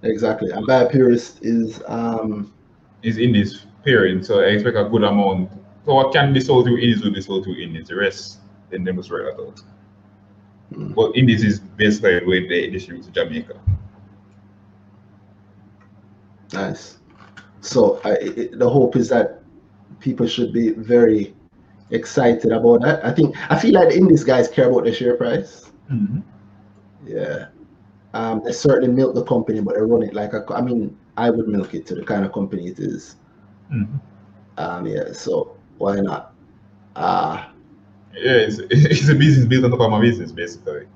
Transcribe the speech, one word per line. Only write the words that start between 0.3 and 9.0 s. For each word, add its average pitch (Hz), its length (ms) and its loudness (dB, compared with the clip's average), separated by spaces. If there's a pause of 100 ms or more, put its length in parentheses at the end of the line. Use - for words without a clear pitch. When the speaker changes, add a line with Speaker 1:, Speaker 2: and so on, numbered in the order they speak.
Speaker 1:
and 92 160 -6
BioPurist 123 760 2
is, 113 440 -2
um, 110 640 -6 (500)
Speaker 2:
Is 107 160 -4
Indies 110 480 0 (180)
parent, 95 420 2
so 101 140 2
I - 60 4
expect 104 300 0
a 104 80 0
good 107 200 0
amount. 98 480 0 (340)
So 143 80 2
what 135 180 2
can 139 200 2
be 135 80 2
sold 127 240 4
through 120 140 2
Indies 113 260 2
will 101 100 0
be 95 80 -8
sold 95 220 -6
through 92 180 -8
Indies. 82 240 -14
The 85 80 -12
rest, - 460 -6 (300)
then 92 120 -8
they 92 80 -4
must 90 220 -8